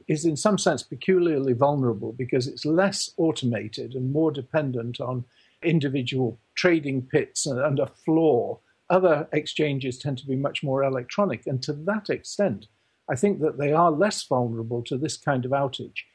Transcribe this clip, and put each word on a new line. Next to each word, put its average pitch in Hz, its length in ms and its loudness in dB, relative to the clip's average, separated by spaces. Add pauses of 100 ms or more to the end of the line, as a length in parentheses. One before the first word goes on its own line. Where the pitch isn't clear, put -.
is 156 180 -2
in 156 100 2
some 208 220 2
sense 156 240 2
peculiarly 156 720 2
vulnerable 117 600 2
because 127 340 -2
it's - 180 -10
less 185 520 2
automated 120 760 -2
and 131 180 -4
more 156 200 2
dependent 127 680 -4
on 123 240 -4 (380)
individual 135 800 0 (160)
trading 143 480 2
pits - 420 -2
and, 127 140 -2
and 143 180 0
a 143 80 2
floor. 156 760 2 (300)
Other 175 420 4
exchanges 143 640 -2
tend 139 200 -4
to 139 100 -14
be 135 80 -2
much 139 280 -4
more 135 200 0
electronic, 135 640 -2
and 131 160 -2
to 156 80 -6
that 185 380 -4
extent, 139 580 -2 (420)
I 139 60 0
think 190 240 2
that 147 180 0
they 143 140 0
are 170 180 6
less 175 340 0
vulnerable 117 600 -2
to 135 140 -4
this 143 180 -4
kind 127 300 -2
of 127 60 -2
outage. 139 480 -4 (160)